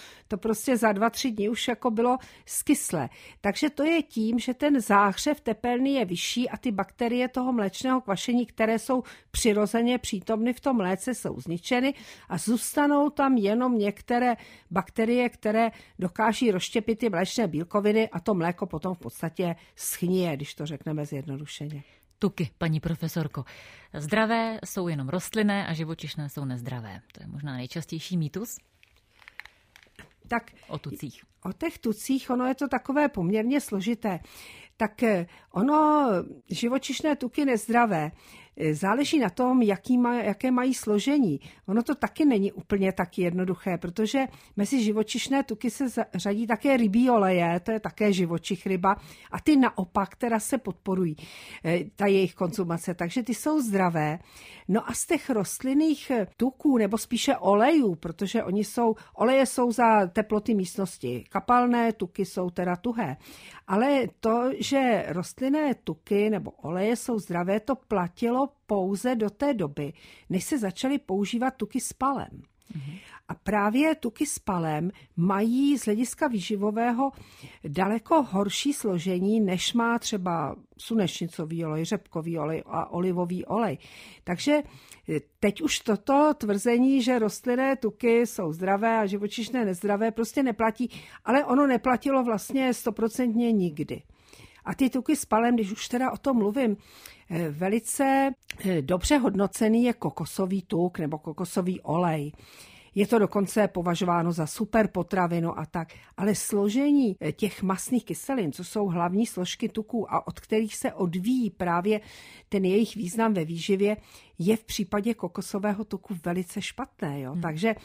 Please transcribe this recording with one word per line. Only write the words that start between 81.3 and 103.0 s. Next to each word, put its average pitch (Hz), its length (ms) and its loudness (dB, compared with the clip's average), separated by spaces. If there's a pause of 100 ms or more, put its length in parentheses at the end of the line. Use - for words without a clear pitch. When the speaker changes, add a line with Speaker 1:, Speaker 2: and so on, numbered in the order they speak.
Speaker 1:
olej, 156 200 -2
řepkový 170 540 -4
olej 156 260 -4
a - 260 -6
olivový 180 540 -2
olej. 202 320 -2 (460)
Takže, 196 380 0 (480)
eh, 156 100 -2 (200)
teď 208 220 0
už - 180 0
toto 277 540 4
tvrzení, 240 680 2
že 247 160 2
rostlinné 247 560 0
tuky 233 500 2
jsou 170 280 -4
zdravé 196 460 0
a 214 60 2
živočišné 208 600 -2
nezdravé, 202 460 0
prostě 226 320 -2
neplatí, 226 460 0 (360)
ale 269 200 4
ono 285 220 4
neplatilo 262 560 2
vlastně 254 500 0
stoprocentně 233 800 0
nikdy. 175 500 -2 (640)
A 190 100 -6
ty 262 140 2
tuky 269 260 0
s - 100 -4
palem, 233 300 2
když 214 160 0
už - 160 -8
teda 247 240 -2
o 196 60 -6
tom 269 200 0
mluvím, 214 400 2 (520)
eh, 170 200 -2
velice, 254 800 0 (340)
eh, 180 160 2
dobře 180 360 2
hodnocený 220 680 2
je 247 100 2
kokosový 185 680 -4
tuk 175 380 -2
nebo 156 180 -2
kokosový 180 640 -4
olej. 160 500 -2 (680)
Je 202 100 4